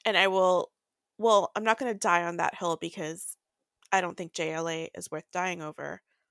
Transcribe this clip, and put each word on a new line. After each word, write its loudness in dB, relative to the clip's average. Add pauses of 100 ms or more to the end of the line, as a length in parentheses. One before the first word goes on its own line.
and 2
I 6
will, 4 (460)
well, 4
I'm -4
not 4
gonna -4
die 2
on -4
that 0
hill -2
because -10 (540)
I 4
don't -6
think -10
J -4
L -4
A -6
is -12
worth -10
dying -4
over. -12 (300)